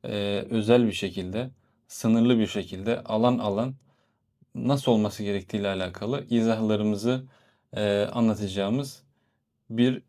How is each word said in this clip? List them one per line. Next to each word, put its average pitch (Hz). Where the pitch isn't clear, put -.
e, 101
özel 117
bir 101
şekilde, 98
sınırlı 117
bir 107
şekilde 98
alan 120
alan 107
nasıl 127
olması 107
gerektiğiyle 101
alakalı 98
izahlarımızı, 110
e, 104
anlatacağımız 104
bir 120